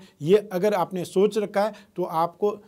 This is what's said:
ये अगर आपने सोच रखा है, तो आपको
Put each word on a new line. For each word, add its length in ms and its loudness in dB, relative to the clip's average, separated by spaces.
ये 300 4
अगर 220 0
आपने 320 -2
सोच 320 2
रखा 240 -2
है, 120 -2
तो 80 -4
आपको 480 -2